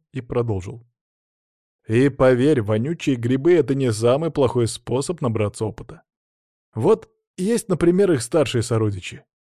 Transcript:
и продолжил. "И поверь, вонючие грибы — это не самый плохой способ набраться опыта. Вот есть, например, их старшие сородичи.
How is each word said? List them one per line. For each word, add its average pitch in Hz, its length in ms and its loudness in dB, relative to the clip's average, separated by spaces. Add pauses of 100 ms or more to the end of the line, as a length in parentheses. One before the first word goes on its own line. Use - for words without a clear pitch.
(140)
и 131 80 -8
продолжил. 117 600 -6 (1040)
"И 123 220 2
поверь, 131 520 4
вонючие 123 540 -2
грибы — 131 400 0
это 143 200 2
не 135 160 0
самый 123 400 0
плохой 123 360 0
способ 139 540 -6
набраться 107 440 -2
опыта. - 380 -14 (680)
Вот 190 380 0 (260)
есть, 208 320 -2
например, 180 420 2
их 131 100 2
старшие 127 400 0
сородичи. 107 640 -4 (160)